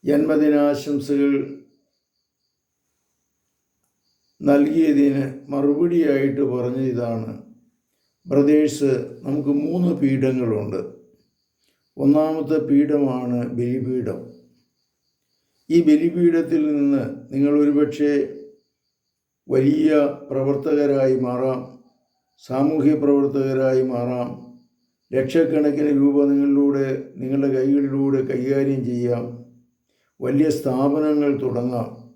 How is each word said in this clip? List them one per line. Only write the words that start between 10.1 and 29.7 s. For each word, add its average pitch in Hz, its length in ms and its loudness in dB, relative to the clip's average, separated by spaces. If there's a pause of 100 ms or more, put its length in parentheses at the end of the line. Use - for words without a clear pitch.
ഒന്നാമത്തെ 151 640 2 (100)
പീഠമാണ് 139 680 0 (200)
ബലിപീഠം. 120 600 -4 (1500)
ഈ 165 60 4 (120)
ബലിപീഠത്തിൽ 165 760 2 (120)
നിന്ന് 139 300 0 (280)
നിങ്ങൾ 139 200 0 (100)
ഒരുപക്ഷെ 147 500 2 (1400)
വലിയ 151 420 2 (380)
പ്രവർത്തകരായി 139 960 0
മാറാം, 127 360 -4 (840)
സാമൂഹ്യ 147 580 2
പ്രവർത്തകരായി 135 800 2 (100)
മാറാം, 123 380 -4 (800)
ലക്ഷക്കണക്കിന് 147 800 0 (100)
രൂപ 143 160 4 (140)
നിങ്ങളിലൂടെ, 139 560 2 (340)
നിങ്ങളുടെ 139 360 -2
കൈകളിലൂടെ 139 640 0 (100)
കൈകാര്യം 135 500 -2 (100)
ചെയ്യാം, 120 340 -2 (960)